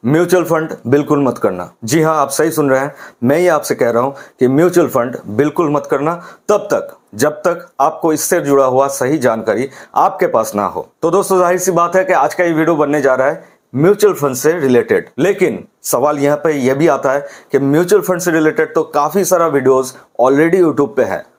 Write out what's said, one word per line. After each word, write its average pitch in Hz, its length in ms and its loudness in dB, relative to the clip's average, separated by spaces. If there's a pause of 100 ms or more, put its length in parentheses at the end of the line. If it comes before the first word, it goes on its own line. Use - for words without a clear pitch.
म्यूचुअल 170 400 2
फंड 156 300 -2 (140)
बिल्कुल 143 360 2
मत 120 140 0
करना। 90 320 -4 (140)
जी 131 180 0
हाँ, 156 140 2
आप 139 140 0
सही 156 220 -2
सुन 147 180 0
रहे 131 100 2
हैं, 139 140 -6 (300)
मैं 139 160 2
ये 180 80 2
आपसे 151 280 0
कह 123 140 0
रहा 117 140 0
हूँ 139 100 -4 (260)
कि 127 80 4
म्यूचुअल 165 400 2
फंड 123 300 -2 (100)
बिल्कुल 147 440 -2
मत 147 200 -2
करना 151 220 -2 (360)
तब 208 220 0
तक, - 240 -10 (200)
जब 147 260 -2
तक 170 260 -4 (140)
आपको 160 320 0
इससे 160 280 0
जुड़ा 139 240 2
हुआ 131 240 2
सही 135 280 -2
जानकारी 113 520 -2 (260)
आपके 180 320 0
पास 110 280 -2
ना 104 100 0
हो। 87 220 -6 (140)
तो 165 100 0
दोस्तों, 190 280 0
जाहिर 180 200 2
सी 185 120 -2
बात 170 240 0
है 185 100 2
कि 185 80 0
आज 147 200 0
का 180 100 -2
ये 170 100 0
वीडियो 160 220 0
बनने 147 260 0
जा 127 140 2
रहा 131 120 2
है 165 160 -4 (320)
म्यूचुअल 196 380 4
फंड 139 220 -2
से 156 240 0
रिलेटेड। 120 500 2 (100)
लेकिन 160 440 0 (200)
सवाल 143 360 0
यहाँ 143 180 2
पे 156 160 -2
यह 135 220 0
भी 151 120 2
आता 135 240 0
है 139 160 -4 (240)
कि 135 80 2
म्यूचुअल 170 420 2
फंड 175 200 -4
से 175 100 -2
रिलेटेड 156 440 0
तो 165 80 0 (100)
काफी 147 320 0
सारा 170 220 2
वीडियोज़ 131 460 0 (280)
already 156 400 2
YouTube 143 360 0
पे 127 60 2
है 95 220 -4 (140)